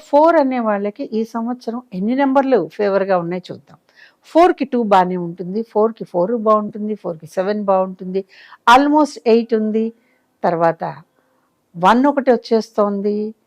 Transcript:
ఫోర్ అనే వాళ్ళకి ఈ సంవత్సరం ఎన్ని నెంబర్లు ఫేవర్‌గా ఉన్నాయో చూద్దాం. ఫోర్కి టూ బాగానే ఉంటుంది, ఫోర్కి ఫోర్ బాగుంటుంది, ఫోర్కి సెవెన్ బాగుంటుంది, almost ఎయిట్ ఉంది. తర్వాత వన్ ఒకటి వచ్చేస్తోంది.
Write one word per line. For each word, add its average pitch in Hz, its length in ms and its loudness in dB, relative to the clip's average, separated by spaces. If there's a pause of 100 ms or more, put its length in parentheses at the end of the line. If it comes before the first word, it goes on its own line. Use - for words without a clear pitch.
ఫోర్ 311 340 6
అనే 262 160 -2 (100)
వాళ్ళకి 208 340 -4 (160)
ఈ 226 40 -2 (120)
సంవత్సరం 240 460 -8 (160)
ఎన్ని 214 240 -2
నెంబర్లు 262 560 2
ఫేవర్‌గా 196 480 0
ఉన్నాయో 180 240 -8
చూద్దాం. - 280 -20 (540)
ఫోర్కి 339 400 4
టూ 240 80 0 (140)
బాగానే 185 240 4 (100)
ఉంటుంది, 180 320 -8 (120)
ఫోర్కి 214 400 -2
ఫోర్ 180 200 0 (160)
బాగుంటుంది, 214 540 -2
ఫోర్కి 165 340 -10
సెవెన్ 208 340 -2
బాగుంటుంది, 190 520 -2 (520)
almost 294 420 4 (180)
ఎయిట్ 233 260 0
ఉంది. 214 260 -2 (600)
తర్వాత 165 380 0 (1000)
వన్ 220 260 4
ఒకటి 277 280 0
వచ్చేస్తోంది. 208 800 -2 (320)